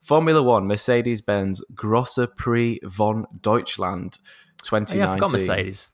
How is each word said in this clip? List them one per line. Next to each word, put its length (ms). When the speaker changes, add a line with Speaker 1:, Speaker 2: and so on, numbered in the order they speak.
Speaker 1:
Formula 420
One 240
Mercedes-Benz 960
Grosse 440
Prix 480
von 420
Deutschland 800
Speaker 2:
Oh, 60
Speaker 1:
twenty 360
nineteen. 20
Speaker 2:
yeah, 100
I 60
forgot 160
Mercedes 600